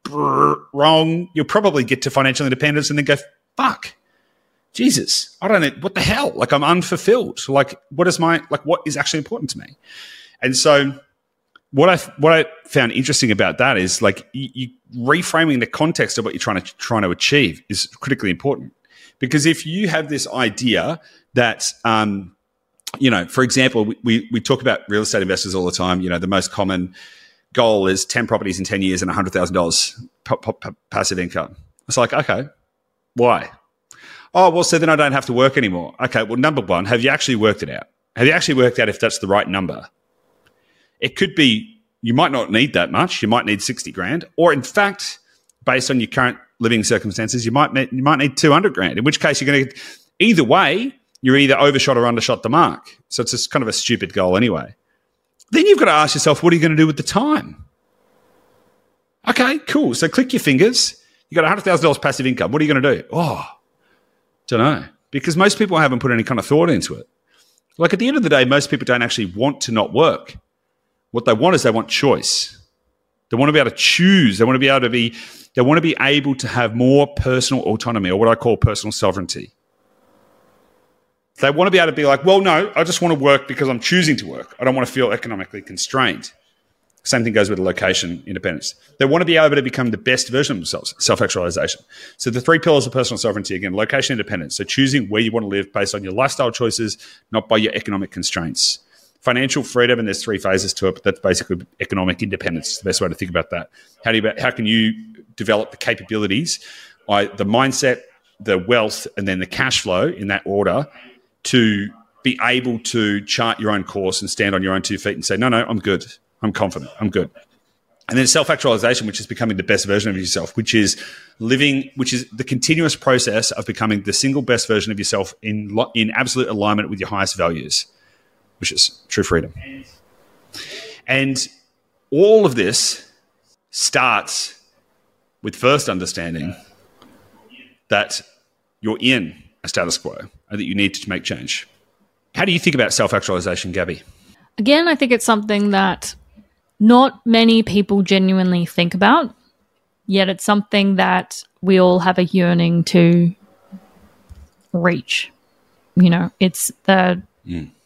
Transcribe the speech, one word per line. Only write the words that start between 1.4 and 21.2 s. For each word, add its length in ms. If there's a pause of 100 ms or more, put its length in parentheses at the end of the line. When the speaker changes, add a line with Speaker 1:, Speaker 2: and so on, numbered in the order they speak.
Speaker 1:
probably 380
get 200
to 80
financial 340
independence 460
and 80
then 60
go, 100 (420)
"Fuck, 380 (800)
Jesus, 680
I 60
don't 140
know, 180
what 160
the 60
hell? 340
Like, 160
I'm 120
unfulfilled. 840
Like, 320 (100)
what 180
is 120
my, 300
like, 160
what 200
is 120
actually 220
important 320
to 60
me?" 80 (760)
And 140
so 440 (720)
what 180
I, 80 (220)
what 140
I 120 (220)
found 240
interesting 400
about 260
that 200
is, 240
like, 320
you, 200
you 160 (280)
reframing 640
the 60
context 520
of 80
what 80
you're 60
trying 220
to, 160
trying 240
to 80
achieve 600
is 180
critically 420
important. 440 (460)
Because 260
if 200
you 220
have 220
this 180
idea 720 (320)